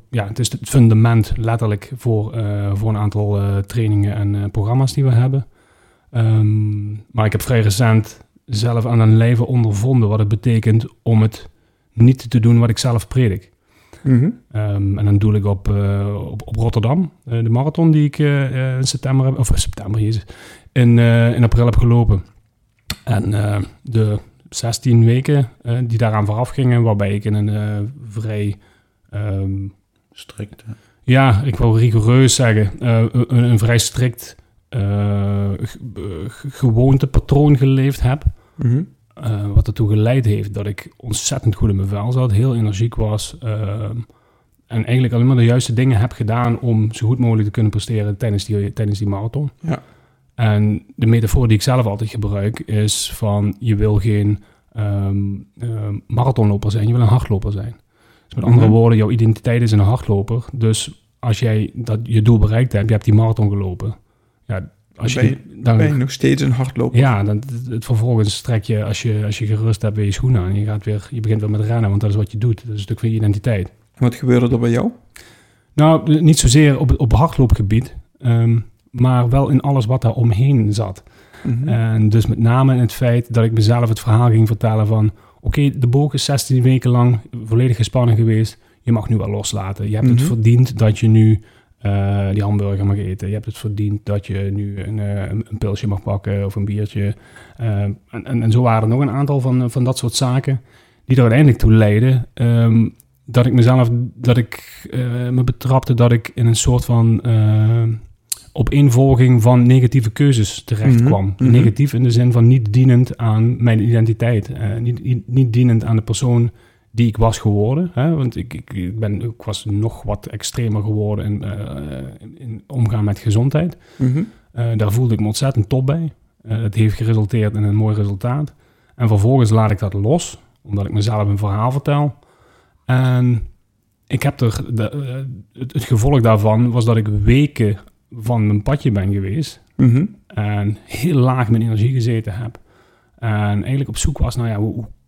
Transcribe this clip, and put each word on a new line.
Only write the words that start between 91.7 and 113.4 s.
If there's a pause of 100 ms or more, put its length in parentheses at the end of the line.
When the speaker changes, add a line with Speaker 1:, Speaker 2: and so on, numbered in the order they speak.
Speaker 1:
eh,
die
hamburger
mag
eten.
Je
hebt
het
verdiend
dat
je
nu
een,
eh,
een,
een
pilsje
mag
pakken
of
een
biertje. (420)
Eh,
en, (120)
en,
en
zo
waren
er
nog
een
aantal
van,
van
dat
soort
zaken (440)
die
er
uiteindelijk
toe
leidden,
ehm, (360)
dat
ik
mezelf, (260)
dat
ik,
eh,
me
betrapte
dat
ik
in
een
soort
van,
eh, (720)
opeenvolging
van
negatieve
keuzes
terecht
Speaker 2:
Mhm.
Speaker 1:
kwam.
Speaker 2:
Mhm.
Speaker 1:
Negatief
in
de
zin
van
niet
dienend
aan